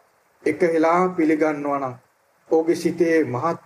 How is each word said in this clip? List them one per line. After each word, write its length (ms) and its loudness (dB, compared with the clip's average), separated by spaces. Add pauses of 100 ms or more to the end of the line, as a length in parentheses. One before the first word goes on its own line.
(440)
එක 180 -2
හෙලා 460 2
පිළිගන්නවා 680 0
නම්, 160 -8 (560)
ඔහුගේ 240 2
සිතේ 500 0
මහත් 420 -4